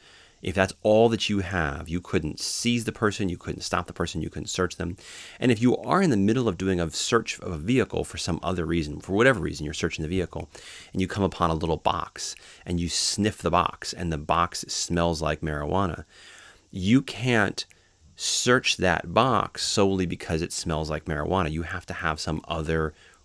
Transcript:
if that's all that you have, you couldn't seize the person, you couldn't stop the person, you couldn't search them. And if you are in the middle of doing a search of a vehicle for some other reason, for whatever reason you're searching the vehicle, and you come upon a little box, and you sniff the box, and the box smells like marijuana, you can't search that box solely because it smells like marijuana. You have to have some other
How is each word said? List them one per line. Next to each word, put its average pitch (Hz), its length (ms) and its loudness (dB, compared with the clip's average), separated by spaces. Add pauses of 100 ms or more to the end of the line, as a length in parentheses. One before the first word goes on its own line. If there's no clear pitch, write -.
(420)
if 87 120 -4
that's 95 280 2
all 110 260 6
that 113 220 0
you 98 100 2
have, 80 480 -2
you 85 120 -2
couldn't 78 380 -2
seize 120 460 0
the 110 80 -2
person, 104 380 0
you 87 80 -4
couldn't - 240 -8
stop 87 240 -2
the - 60 -12
person, 85 280 -4
you 82 100 -4
couldn't - 180 -8
search - 280 -2
them. 87 200 -6 (440)
And 127 100 4
if 110 100 4
you 123 180 4
are 156 240 0
in 175 80 4
the 110 60 4
middle 113 300 4
of 87 120 0
doing 95 200 2
a 82 120 0
search - 500 -2
of 95 100 -8
a 82 80 -4
vehicle 101 460 0
for - 140 -10
some - 240 -2
other 87 240 -2
reason, 80 340 0
for - 120 -6
whatever 117 280 4
reason 78 240 -4
you're 78 100 -6
searching - 280 -4
the 78 60 -2
vehicle, 85 400 -4 (440)
and 92 80 -2
you 92 80 2
come 98 160 0
upon 87 260 0
a 82 40 2
little 80 240 0
box, - 580 -4 (300)
and 90 120 -2
you 85 100 0
sniff - 500 0
the 85 120 -2
box, - 440 0
and 85 180 -4
the 78 60 -2
box 82 500 0
smells 85 540 0
like 76 180 0
marijuana, 78 640 -2 (680)
you 104 300 4
can't 117 640 0 (500)
search - 640 2
that 85 380 2
box 117 500 2
solely 98 420 4
because 85 360 -4
it - 100 -4
smells 78 380 -2
like 76 160 -6
marijuana. 82 440 0
You 80 120 -4
have 85 240 -8
to - 80 -10
have 80 260 -2
some 78 260 -4
other 80 480 -2 (300)